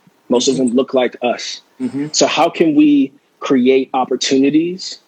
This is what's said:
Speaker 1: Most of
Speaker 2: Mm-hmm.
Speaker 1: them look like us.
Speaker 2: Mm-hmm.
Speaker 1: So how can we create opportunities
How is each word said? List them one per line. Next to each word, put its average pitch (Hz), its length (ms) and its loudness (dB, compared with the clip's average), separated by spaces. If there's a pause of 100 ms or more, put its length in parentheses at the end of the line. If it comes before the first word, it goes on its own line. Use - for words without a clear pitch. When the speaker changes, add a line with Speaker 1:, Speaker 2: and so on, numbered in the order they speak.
(300)
Speaker 1:
Most 127 180 0
of 131 80 2
Speaker 2:
Mm-hmm. 127 120 0
Speaker 1:
them 113 80 -2
look 131 200 0
like 127 260 0
us. - 400 -6 (180)
Speaker 2:
Mm-hmm. 127 340 -6
Speaker 1:
So 147 120 2
how 151 240 0
can 160 260 0
we 147 360 4 (280)
create 131 540 2
opportunities 139 1160 -2